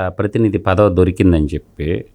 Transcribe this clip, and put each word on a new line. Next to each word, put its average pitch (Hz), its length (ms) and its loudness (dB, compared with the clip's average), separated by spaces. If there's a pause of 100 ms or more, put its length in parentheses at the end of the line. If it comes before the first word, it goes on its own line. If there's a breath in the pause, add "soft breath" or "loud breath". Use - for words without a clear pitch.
(180)
ప్రతినిధి 104 400 0
పదవి 92 380 2
దొరికిందని 90 500 2
చెప్పి 80 680 -6